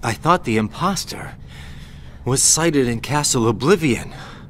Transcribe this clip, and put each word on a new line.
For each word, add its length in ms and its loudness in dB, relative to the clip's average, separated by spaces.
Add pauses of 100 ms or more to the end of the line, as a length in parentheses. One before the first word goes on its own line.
I 100 0
thought 320 2
the 120 2
imposter 760 -2 (880)
was 180 2
sighted 440 4
in 140 0
Castle 480 2
Oblivion. 640 2 (380)